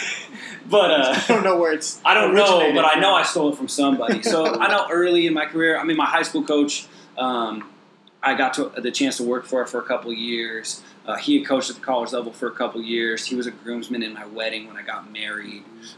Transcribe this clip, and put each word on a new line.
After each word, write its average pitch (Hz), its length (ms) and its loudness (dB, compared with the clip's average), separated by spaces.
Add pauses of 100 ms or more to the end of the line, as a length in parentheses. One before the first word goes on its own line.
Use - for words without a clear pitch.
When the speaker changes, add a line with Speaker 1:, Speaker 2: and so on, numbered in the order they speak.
(260)
Speaker 1:
<laughs> - 440 -16
but, 185 200 6
uh, 135 260 4
Speaker 2:
I - 120 -2
don't 220 160 4
know 180 140 4
where 165 140 2
it's - 320 -4
Speaker 1:
I 180 100 6
don't 208 200 4
know, 196 260 8
Speaker 2:
originated 147 160 4
Speaker 1:
but 160 80 6
I 156 160 6
know 196 120 4
Speaker 2:
from. 175 80 6
Speaker 1:
I - 40 2
stole 147 280 0
it 143 40 -12
from 127 120 -8
somebody. 135 540 0
So 165 240 2
Speaker 2:
<laughs> - 140 -2
Speaker 1:
I 196 80 2
know 202 220 2
early 175 360 4
in 165 80 2
my 151 120 0
career, 160 320 2
I 143 60 -6
mean, 160 140 0
my 143 80 2
high 165 160 2
school 156 220 -4
coach, 147 420 0 (320)
um, 117 500 -4 (540)
I 135 120 2
got 131 200 0
to, 139 160 -4 (100)
the 120 100 -4
chance 135 280 -2
to 127 40 -6
work 123 220 -2
for 127 220 -2
for 120 140 -6
a - 20 -4
couple 120 280 -6
of 113 60 -8
years. 113 640 -8 (260)
Uh, 107 100 -4
he 143 220 2
had 139 80 -4
coached 131 220 0
at 123 80 -10
the - 60 -20
college 120 300 -4
level 117 200 -6
for - 140 -8
a 117 60 -8
couple 117 280 -6
of 113 60 -10
years. 117 400 -4
He 131 100 -6
was 120 100 -4
a 120 40 -8
groomsman 117 520 -8
in 110 120 -8
my 107 100 -16
wedding 110 420 -8
when 107 120 -18
I 104 40 -12
got 104 300 -12
married. 104 520 -12 (340)